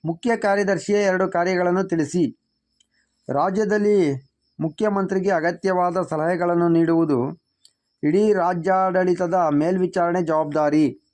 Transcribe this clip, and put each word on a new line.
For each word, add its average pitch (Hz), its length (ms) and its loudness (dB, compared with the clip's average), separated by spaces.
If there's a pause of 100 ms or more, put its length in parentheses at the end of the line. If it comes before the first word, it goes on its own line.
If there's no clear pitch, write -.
ಮುಖ್ಯ 190 320 -2
ಕಾರ್ಯದರ್ಶಿಯ 202 580 0
ಎರಡು 190 360 0
ಕಾರ್ಯಗಳನ್ನು 180 520 0
ತಿಳಿಸಿ. 165 560 -2 (880)
ರಾಜ್ಯದಲ್ಲಿ 190 1000 0 (300)
ಮುಖ್ಯಮಂತ್ರಿಗೆ 190 720 -2
ಅಗತ್ಯವಾದ 180 680 0
ಸಲಹೆಗಳನ್ನು 170 680 0
ನೀಡುವುದು 165 640 2 (720)
ಇಡೀ 202 300 2
ರಾಜ್ಯಾಡಳಿತದ 180 1000 0
ಮೇಲ್ವಿಚಾರಣೆ 180 880 0
ಜವಾಬ್ದಾರಿ. 151 760 0 (140)